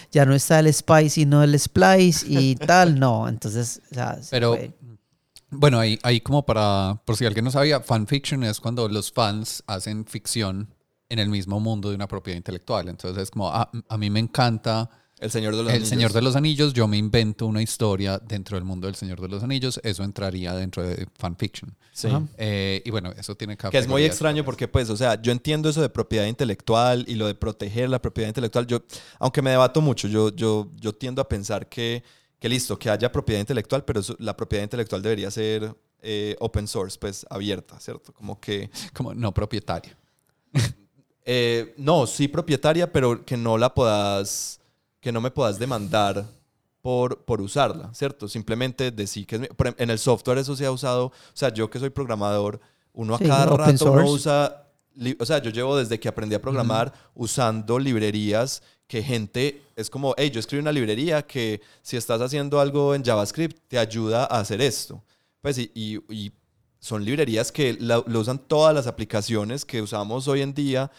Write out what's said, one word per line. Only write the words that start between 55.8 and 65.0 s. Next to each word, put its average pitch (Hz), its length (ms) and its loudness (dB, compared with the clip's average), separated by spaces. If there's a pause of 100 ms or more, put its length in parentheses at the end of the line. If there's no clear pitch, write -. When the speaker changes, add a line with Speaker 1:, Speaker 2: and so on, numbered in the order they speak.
Speaker 3:
que 113 80 -4
aprendí 107 260 -4
a 101 60 0
programar 120 480 0 (240)
Speaker 2:
Ujú. 117 120 -10
Speaker 3:
usando 113 540 0
librerías 107 840 0 (240)
que 110 160 -6
gente 123 580 -4 (160)
es 110 140 -8
como, 135 260 -2
"Hey, 143 140 0
yo 113 100 -4
escribí 143 220 -4
una 151 100 -2
librería 139 540 0
que 110 340 -4 (220)
si 127 160 -6
estás 117 240 -2
haciendo 143 360 -2
algo 143 360 2
en 139 100 -2
JavaScript 120 540 0 (100)
te 120 100 -2
ayuda 113 460 0
a 120 160 0
hacer 107 220 -2
esto". - 420 -4 (380)